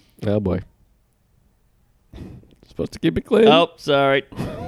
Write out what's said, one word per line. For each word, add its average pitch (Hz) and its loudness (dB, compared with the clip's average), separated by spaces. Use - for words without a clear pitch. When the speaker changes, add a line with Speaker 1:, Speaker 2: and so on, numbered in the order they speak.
Speaker 1:
Oh, 104 0
boy. 92 -2
Supposed - -8
to - -18
keep 165 -2
it - -8
clean. 220 4
Speaker 2:
Oh, 170 4
sorry. 139 0